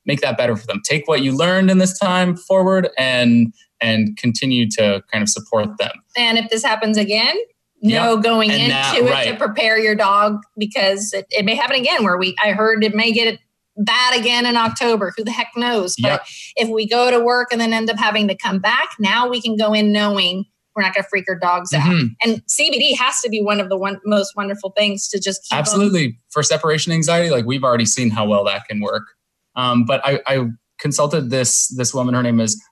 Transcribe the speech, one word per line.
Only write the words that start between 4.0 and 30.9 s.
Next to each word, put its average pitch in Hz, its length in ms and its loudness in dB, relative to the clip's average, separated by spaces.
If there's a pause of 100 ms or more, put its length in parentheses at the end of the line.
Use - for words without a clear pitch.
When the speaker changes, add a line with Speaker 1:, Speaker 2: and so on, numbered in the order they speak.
Speaker 1:
continue 123 540 0
to 101 320 0 (100)
kind 110 100 -2
of 104 60 -2
support 104 500 -2
them. 117 140 -4 (240)
Speaker 2:
And 233 220 2
if 220 120 -4
this 226 140 -2
happens 220 320 0
again, 214 400 0 (460)
no 226 320 2
Speaker 1:
Yep. 214 80 0
Speaker 2:
going 220 280 2
Speaker 1:
And 220 120 0
Speaker 2:
into 240 120 2
Speaker 1:
now, - 220 0
Speaker 2:
it 240 140 4
Speaker 1:
right. - 180 0
Speaker 2:
to - 80 -4
prepare 220 420 0
your 214 160 2
dog, 208 460 2 (180)
because 208 560 -2
it, 196 160 -6
it 202 160 0
may 220 80 0
happen 269 220 -2
again 262 280 0
where 180 140 2
we, 185 160 -2 (100)
I 208 80 2
heard 214 320 2
it 214 100 0
may 226 160 2
get 226 280 0 (400)
bad 240 420 0
again 240 240 0
in 240 120 0
October. 226 600 0
Who 220 80 -6
the 220 60 -6
heck - 260 -6
knows? 233 400 -2
But 226 120 0
Speaker 1:
Yep. - 180 -2 (300)
Speaker 2:
if 226 120 0
we 220 180 -2
go 240 240 2
to 247 100 4
work 240 300 0
and 233 80 -2
then 226 140 0
end 226 160 -2
up 214 100 -2
having 214 300 0
to 190 80 -2
come 190 220 -4
back, 240 400 0
now 247 300 0
we 247 120 -4
can 226 160 -4
go 214 160 2
in 208 200 2
knowing 196 520 0 (320)
we're 208 60 -2
not 185 120 -2
gonna 196 140 -2
freak 190 200 -4
our 185 100 -4
dogs 180 340 -2
out. 151 120 2
Speaker 1:
Mm-hmm. 165 240 2 (140)
Speaker 2:
And 226 260 0
C 302 220 0
B 277 80 -2
D 269 180 2
has 247 260 -2
to 240 80 -4
be 214 100 -2
one 208 200 0
of 185 100 -4
the 190 80 -2
one, 196 260 -4
most 202 320 0
wonderful 202 400 -6
things 208 320 -2
to 202 100 -4
just 190 260 -6
keep - 120 -6
'em - 40 0
Speaker 1:
Absolutely. 185 580 0 (100)
For 151 140 -2
separation 156 500 0
anxiety, 165 380 2
like, 120 160 0
we've 131 180 -4
already 120 220 2
seen 120 240 0
how 107 160 -2
well 101 180 2
that 101 240 -4
can 104 120 -6
work. 104 240 -4 (520)
Um, 123 280 2
but 131 200 0
I, 139 220 0
I 135 200 0 (340)
consulted 147 500 -2